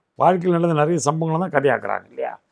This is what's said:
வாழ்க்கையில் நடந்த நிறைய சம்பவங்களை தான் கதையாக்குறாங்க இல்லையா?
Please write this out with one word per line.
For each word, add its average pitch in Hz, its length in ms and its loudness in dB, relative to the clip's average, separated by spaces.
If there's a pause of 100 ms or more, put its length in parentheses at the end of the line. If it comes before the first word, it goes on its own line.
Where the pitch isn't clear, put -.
(160)
வாழ்க்கையில் 170 440 2
நடந்த 165 260 2
நிறைய 156 260 0
சம்பவங்களை 160 280 -2
தான் 185 120 -6
கதையாக்குறாங்க 104 560 0
இல்லையா? 127 320 -10 (120)